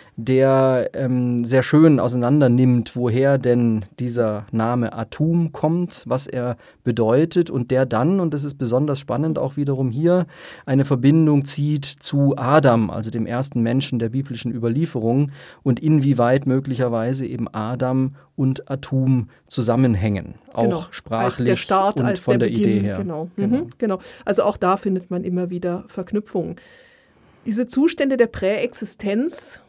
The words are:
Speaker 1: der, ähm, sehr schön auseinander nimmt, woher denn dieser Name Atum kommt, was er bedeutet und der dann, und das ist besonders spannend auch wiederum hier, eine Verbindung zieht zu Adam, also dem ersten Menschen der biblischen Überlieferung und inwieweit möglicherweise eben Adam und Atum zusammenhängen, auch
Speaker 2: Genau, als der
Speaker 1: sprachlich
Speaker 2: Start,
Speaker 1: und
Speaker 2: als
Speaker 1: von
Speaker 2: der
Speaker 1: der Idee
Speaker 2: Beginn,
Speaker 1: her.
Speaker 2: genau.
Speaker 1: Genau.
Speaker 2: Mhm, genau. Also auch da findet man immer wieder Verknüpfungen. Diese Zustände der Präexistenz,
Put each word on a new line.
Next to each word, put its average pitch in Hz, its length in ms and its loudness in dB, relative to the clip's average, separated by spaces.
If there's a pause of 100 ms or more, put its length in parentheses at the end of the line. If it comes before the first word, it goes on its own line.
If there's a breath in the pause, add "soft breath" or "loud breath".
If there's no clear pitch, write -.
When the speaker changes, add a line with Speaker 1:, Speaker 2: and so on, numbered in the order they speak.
(160 loud breath)
Speaker 1:
der, 131 800 2
ähm, 123 500 -2
sehr 127 200 2
schön 151 360 6
auseinander 123 480 2
nimmt, 123 480 2
woher 127 420 2
denn 120 460 2 (160)
dieser 113 540 -2
Name 117 400 0
Atum 160 580 -2
kommt, 175 540 -2
was 135 200 -2
er 123 300 -6 (300 loud breath)
bedeutet 127 640 2
und 123 200 -4
der 131 160 2
dann, 143 360 2
und 160 120 -2
das 147 120 -4
ist 143 120 -8
besonders 135 420 0
spannend 147 380 -2
auch 139 200 -4
wiederum 135 320 -2
hier, 170 360 2 (400 loud breath)
eine 139 200 2
Verbindung 143 580 4
zieht 143 400 -2
zu - 540 0
Adam, 123 540 4
also 110 180 -6
dem 113 160 -4
ersten 123 360 -4
Menschen 120 380 0
der 113 100 -2
biblischen 127 440 -6
Überlieferung 123 800 0 (320 loud breath)
und 127 180 0
inwieweit 139 640 2
möglicherweise 127 800 -2
eben 113 260 -6
Adam 127 640 -2 (220 loud breath)
und 135 340 -2
Atum 131 560 0 (200 soft breath)
zusammenhängen, 110 880 0 (180)
auch 113 100 0
Speaker 2:
Genau, 165 140 2
als 170 100 -10
der - 60 -20
Speaker 1:
sprachlich 120 680 -2
Speaker 2:
Start, 196 380 0
Speaker 1:
und 120 60 2
Speaker 2:
als 175 160 0
Speaker 1:
von 240 180 2
Speaker 2:
der 233 80 2
Speaker 1:
der - 100 -2
Idee 208 60 2
Speaker 2:
Beginn, - 200 2
Speaker 1:
her. 202 160 -2
Speaker 2:
genau. 170 360 -6
Speaker 1:
Genau. 208 220 0
Speaker 2:
Mhm, 339 200 -4
genau. 202 220 -2 (240 loud breath)
Also 190 200 0
auch 208 120 0
da 190 220 0
findet 185 340 -4
man 180 140 -6
immer 180 240 -4
wieder 175 380 -6
Verknüpfungen. 196 680 -6 (920 soft breath)
Diese 233 180 -2
Zustände 277 520 0
der 233 100 6
Präexistenz, 208 1400 -4